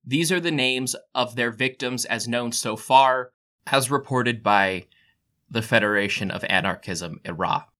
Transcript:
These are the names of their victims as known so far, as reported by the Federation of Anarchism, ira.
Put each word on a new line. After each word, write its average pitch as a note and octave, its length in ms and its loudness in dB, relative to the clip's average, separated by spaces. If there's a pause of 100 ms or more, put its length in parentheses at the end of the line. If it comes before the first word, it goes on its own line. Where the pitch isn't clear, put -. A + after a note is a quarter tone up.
These D3+ 260 0
are F3+ 100 2
the E3 100 -2
names C3 440 0 (200)
of A#2 220 -2
their A#2+ 140 0
victims B2+ 540 -4
as A#2 240 -4
known A#2+ 240 -4
so A2 240 -4
far, C3 560 4 (340)
as C3+ 240 2
reported B2 520 -2
by G2 440 2 (640)
the A2+ 120 -4
Federation G#2 680 0
of - 180 -6
Anarchism, F2+ 760 -2
ira. F2 420 -4 (140)